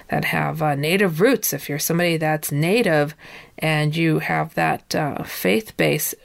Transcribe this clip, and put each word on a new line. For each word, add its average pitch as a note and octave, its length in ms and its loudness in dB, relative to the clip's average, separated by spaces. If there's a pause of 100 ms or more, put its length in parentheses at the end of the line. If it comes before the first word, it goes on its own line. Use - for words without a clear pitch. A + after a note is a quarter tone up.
that D#3 160 0
have, D3+ 380 -2
uh, D3+ 120 2
native E3 460 0
roots. A#3+ 320 2
If - 160 -6
you're D3 100 -4
somebody E3+ 380 0
that's D#3 340 -2
native D#3 640 2 (440)
and D3+ 360 0
you D#3+ 260 2
have D#3+ 340 -2
that, D#3+ 400 -2
uh, D#3 300 -2
faith - 520 -2
base D3+ 380 0 (100)